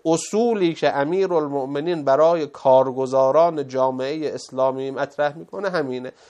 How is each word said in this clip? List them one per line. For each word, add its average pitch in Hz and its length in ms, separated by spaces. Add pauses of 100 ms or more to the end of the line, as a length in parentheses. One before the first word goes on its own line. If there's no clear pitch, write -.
اصولی 190 680
که 147 220
امیرالمؤمنین 151 1080
برای 151 440
کارگزاران 135 1200
جامعهٔ 131 640
اسلامی 131 580
مطرح 143 460
می‌کنه 190 320
همینه. 131 420 (180)